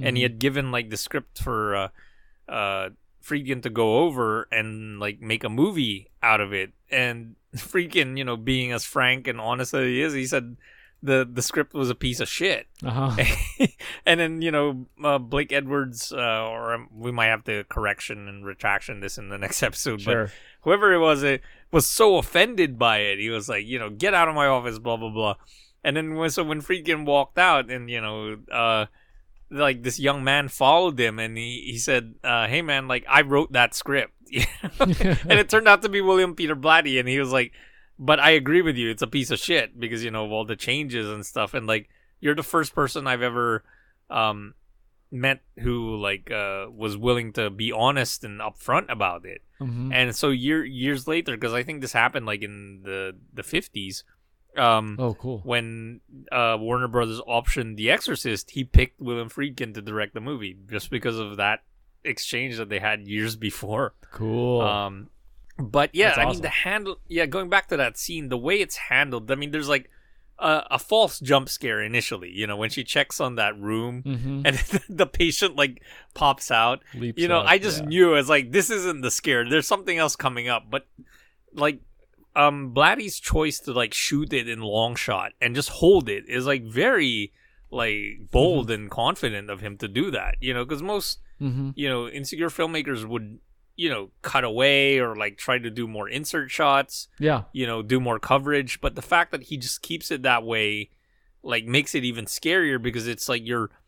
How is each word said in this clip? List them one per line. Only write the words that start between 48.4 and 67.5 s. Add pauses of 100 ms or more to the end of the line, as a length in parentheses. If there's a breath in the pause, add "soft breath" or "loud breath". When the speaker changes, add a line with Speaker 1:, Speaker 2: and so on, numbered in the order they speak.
Speaker 1:
upfront
about
it." (180)
Speaker 2:
Mm-hmm.
Speaker 1:
And
so
year,
years
later,
'cause
I
think
this
happened,
like,
in
the, (180)
the
fifties, (520)
um,
Speaker 2:
Oh,
cool.
Speaker 1:
when, (300)
uh,
Warner
Brothers
optioned
The
Exorcist,
he
picked
William
Friedkin
to
direct
the
movie (140)
just
because
of
that (380)
exchange
that
they
had
years
before. (160)
Speaker 2:
Cool.
Speaker 1:
Um, (480)
but
yeah,
Speaker 2:
That's
Speaker 1:
I
mean,
Speaker 2:
awesome.
Speaker 1:
the
handle, (100)
yeah,
going